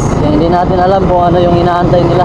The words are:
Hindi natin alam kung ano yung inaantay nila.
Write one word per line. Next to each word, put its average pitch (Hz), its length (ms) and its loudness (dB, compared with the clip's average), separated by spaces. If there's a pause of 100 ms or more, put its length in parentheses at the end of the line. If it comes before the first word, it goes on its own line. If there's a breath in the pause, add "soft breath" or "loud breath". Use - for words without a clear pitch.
(240)
Hindi 151 240 0
natin 175 320 0
alam 190 240 0
kung 175 240 0
ano 175 160 0
yung 175 160 0
inaantay 175 480 0
nila. 175 180 0